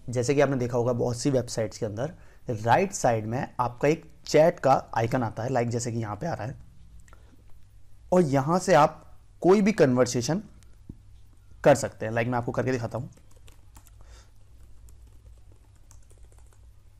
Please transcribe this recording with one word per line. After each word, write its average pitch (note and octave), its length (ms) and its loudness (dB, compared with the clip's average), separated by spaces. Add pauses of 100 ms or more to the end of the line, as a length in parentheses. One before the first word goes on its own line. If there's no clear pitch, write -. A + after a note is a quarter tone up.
(100)
जैसे B2 240 0
कि C#3+ 60 4
आपने C#3 160 2
देखा B2 200 -4
होगा B2 160 0
बहुत A#2+ 260 -2
सी D3 120 -2
वेबसाइट्स A#2 480 -2
के A#2+ 80 -6
अंदर A#2 280 -8 (360)
राइट A#2 420 2
साइड A2+ 340 0
में A#2 340 -8
आपका A#2+ 280 -2
एक D#3+ 220 -2 (160)
चैट D#3+ 340 4
का C#3 340 2
आइकन A#2 280 -2
आता G#2+ 200 -8
है, B2+ 80 -6
like A#2+ 180 -2
जैसे A#2 240 -4
कि A#2 60 -6
यहाँ G#2 180 -6
पे C3 100 -10
आ E3 60 -6
रहा G#2 140 -10
है, C#3+ 100 -12 (1600)
और F3+ 100 6
यहाँ C#3+ 360 0
से F3+ 160 2
आप - 420 2 (240)
कोई G3 220 6
भी G#3+ 100 2
कन्वर्सेशन B2+ 720 2 (1200)
कर D3 100 6
सकते A2+ 320 -4
हैं। A2 60 -6
Like A#2 160 -2
मैं B2 100 -2
आपको A#2+ 140 -4
करके B2 200 -4
दिखाता A2+ 260 -6
हूँ, C#3+ 120 -10 (4000)